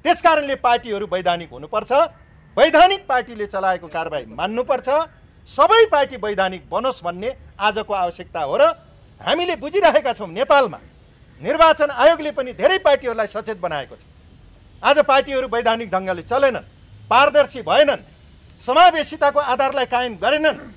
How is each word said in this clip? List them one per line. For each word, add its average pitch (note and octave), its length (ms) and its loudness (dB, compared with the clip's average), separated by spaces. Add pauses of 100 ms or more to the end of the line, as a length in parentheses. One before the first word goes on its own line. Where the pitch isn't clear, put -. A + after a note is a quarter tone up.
त्यस E4 180 0
कारणले D4+ 340 2
पार्टीहरू A#3+ 580 -2
वैधानिक F3 380 -2
हुनुपर्छ, D#3 400 -6 (680)
वैधानिक E4 500 4
पार्टीले A#3+ 380 -4
चलाएको F#3 420 -4
कारवाही D#3 400 -6
मान्नुपर्छ, A#3+ 640 -4 (580)
सबै G#4+ 380 4
पार्टी C#4 300 -2
वैधानिक F#3+ 540 -4
बनोस् A#3 340 -4
भन्ने F#3 320 -8 (240)
आजको G#3 340 -4
आवश्यकता F3 480 -6
हो। D3 160 -4
र C#4 60 6 (580)
हामीले E4 340 -2
बुझिरहेका D4 580 0
छौँ, G3+ 140 -10
नेपालमा A3+ 520 0 (640)
निर्वाचन D#4 480 2
आयोगले D4 400 2
पनि B3+ 220 -8
धेरै E4+ 240 0
पार्टीहरूलाई C4 500 0
सचेत G#3 300 -8
बनाएको D3 380 -8
छ। - 40 -20 (840)
आज C#4+ 160 4
पार्टीहरू C4+ 480 0
वैधानिक A3+ 440 -2
ढङ्गले F#3 300 -4
चलेनन्, B3+ 400 0 (480)
पारदर्शी C4+ 520 2
भएनन्, B3+ 420 2 (580)
समावेशिताको D4+ 760 2
आधारलाई C4 460 -2
कायम B3 300 -4
गरेनन्। D4 420 0 (200)